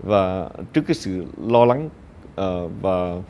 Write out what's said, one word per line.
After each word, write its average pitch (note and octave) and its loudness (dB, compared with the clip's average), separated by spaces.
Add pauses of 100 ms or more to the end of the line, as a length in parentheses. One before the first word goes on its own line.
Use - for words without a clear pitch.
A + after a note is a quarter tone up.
và F#2+ 2 (240)
trước - 2
cái A#2 0
sự F#2 -6 (220)
lo A#2 6
lắng, C#3 2 (460)
ờ, F2+ -2
và, F2+ -2 (140)